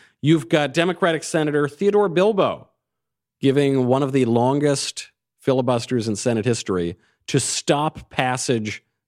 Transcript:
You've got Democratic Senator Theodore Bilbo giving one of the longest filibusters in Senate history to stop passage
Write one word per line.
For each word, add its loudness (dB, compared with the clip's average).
You've 2
got 0
Democratic 0
Senator 0
Theodore 0
Bilbo 0
giving 2
one 2
of -2
the 4
longest 0
filibusters 0
in -2
Senate -2
history -2
to 0
stop -2
passage -2